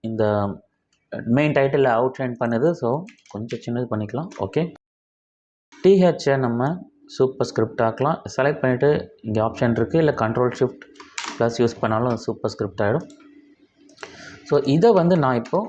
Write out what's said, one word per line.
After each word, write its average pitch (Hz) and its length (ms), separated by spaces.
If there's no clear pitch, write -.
இந்த 110 160
மெயின் 151 200
டைட்டிலை 135 420
அவுட்லைன் 127 420
பண்ணுது. 117 280
So, 120 80
கொஞ்சம் 113 320
சின்னது 120 260
பண்ணிக்கலாம். 110 380
ஓகே, 147 160
டி 190 80
ஹெச்சை 156 340
நம்ம 120 240
சூப்பர் 131 340
ஸ்கிரிப்ட் 113 380
ஆக்கலாம். 131 300
செலக்ட் 147 280
பண்ணிட்டு 131 260
இங்கே 110 180
ஆப்ஷன் 113 340
இருக்கு, 117 240
இல்ல 147 100
கண்ட்ரோல் 120 360
ஷிஃப்ட் - 260
ப்ளஸ் 117 240
யூஸ் 117 200
பண்ணாலும் 117 440
சூப்பர் 110 280
ஸ்கிரிப்ட் 104 320
ஆயிடும். 123 220
So, 147 80
இதை 196 140
வந்து 175 240
நான் 127 180
இப்போ 170 280